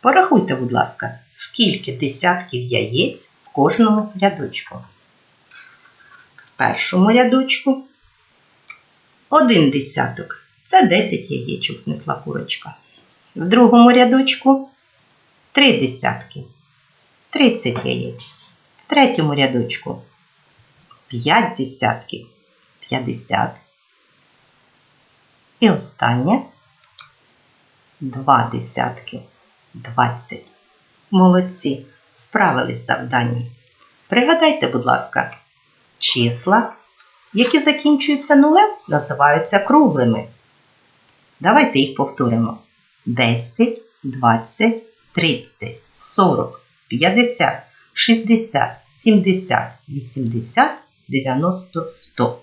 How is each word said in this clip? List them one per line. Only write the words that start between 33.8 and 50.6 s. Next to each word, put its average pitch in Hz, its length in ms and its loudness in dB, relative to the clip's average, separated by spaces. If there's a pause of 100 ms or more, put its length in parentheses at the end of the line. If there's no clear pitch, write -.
Пригадайте, 302 600 2
будь 123 180 -4
ласка, - 520 -4 (600)
числа, 127 720 0 (640)
які 247 260 2
закінчуються 294 760 2
нулем, 311 340 6 (180)
називаються 147 720 2
круглими. 143 680 2 (1120)
Давайте 220 380 2
їх 139 180 0
повторимо. 117 640 -2 (480)
Десять, 123 760 -2 (200)
двадцять, 127 1120 -2
тридцять, - 640 -4 (180)
сорок, - 640 -2 (280)
п'ятдесят, 185 760 0 (300)
шістдесят, 226 840 0 (160)
сімдесят, 190 800 0 (160)
вісімдесят, 135 880 -4 (300)